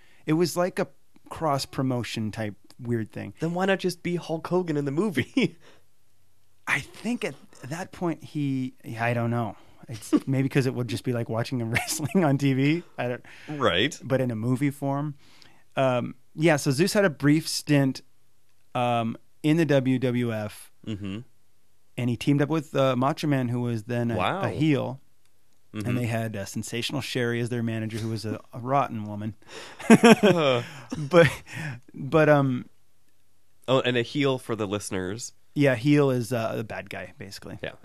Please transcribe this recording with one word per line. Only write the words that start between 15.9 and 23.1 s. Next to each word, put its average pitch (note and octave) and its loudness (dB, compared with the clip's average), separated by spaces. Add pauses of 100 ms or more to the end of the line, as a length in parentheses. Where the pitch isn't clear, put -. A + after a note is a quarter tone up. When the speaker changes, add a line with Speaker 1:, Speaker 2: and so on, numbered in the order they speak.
Speaker 1:
yeah, D#3 4
so C#3+ 0
Zeus D#3+ 2
had G3+ 4
a F3+ 2
brief D3 2
stint, C#3 0 (720)
um, A#2+ -2 (260)
in D#3 4
the E3+ 4
W C3 2
W B2 0
F. G#2+ -8 (160)
Speaker 2:
Mm-hmm. G2+ -6 (800)
Speaker 1:
And B2 0
he A#2 0
teamed C#3+ 2
up C#3 0
with, D#3 -4
uh, C3+ 2
Macho C#3+ 0